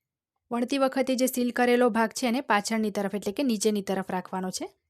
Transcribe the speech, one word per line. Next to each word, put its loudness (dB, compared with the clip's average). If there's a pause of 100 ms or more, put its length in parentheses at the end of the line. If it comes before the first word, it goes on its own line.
(520)
વણતી 0
વખતે 2
જે 2
સીલ -2
કરેલો 4
ભાગ 2
છે -4
એને 0
પાછળની 0
તરફ -2
એટલે -4
કે -2
નીચેની 0
તરફ -4
રાખવાનો -4
છે -8 (200)